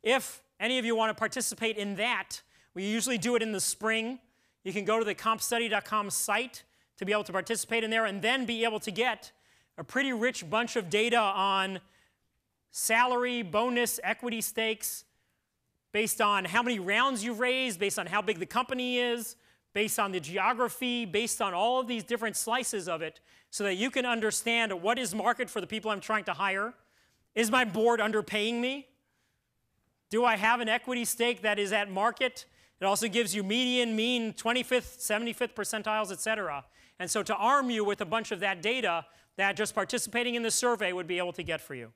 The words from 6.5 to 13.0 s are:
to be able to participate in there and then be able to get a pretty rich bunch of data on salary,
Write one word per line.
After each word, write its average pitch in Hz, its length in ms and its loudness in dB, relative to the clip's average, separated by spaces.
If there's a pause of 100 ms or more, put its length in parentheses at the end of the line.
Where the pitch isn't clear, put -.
to 196 80 -6
be 196 60 0
able 214 140 2
to 185 60 -12
participate 226 520 -2
in 220 60 -2
there 226 160 4
and 196 160 -2
then 247 240 2
be 226 180 -2
able 220 180 0
to 220 100 -6
get 226 400 -2 (460)
a 165 60 -10
pretty 269 300 0
rich 226 360 -2
bunch 226 260 0
of 190 140 -2
data 233 300 4
on 190 600 2 (920)
salary, 247 720 2